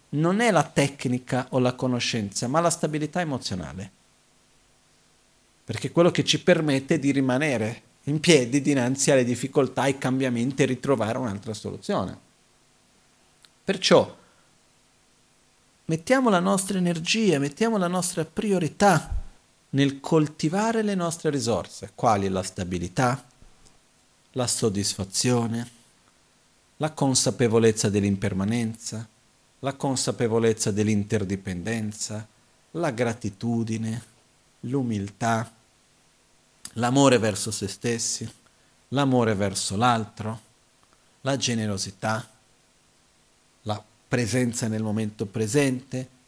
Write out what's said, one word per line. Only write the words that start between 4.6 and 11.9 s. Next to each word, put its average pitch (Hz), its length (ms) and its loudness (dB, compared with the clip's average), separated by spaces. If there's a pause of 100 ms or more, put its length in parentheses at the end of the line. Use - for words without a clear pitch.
Perché 113 240 -6
è - 40 -8
quello 170 180 6
che - 140 0
ci - 180 0
permette 156 560 2
di 139 120 2
rimanere 131 720 0 (220)
in 151 160 -2
piedi 143 420 4
dinanzi 135 480 2
alle 135 120 6
difficoltà, 123 600 0
ai 139 160 0
cambiamenti 131 640 0
e 131 40 4
ritrovare 127 520 0
un'altra 107 340 -6
soluzione. 98 680 -6 (1400)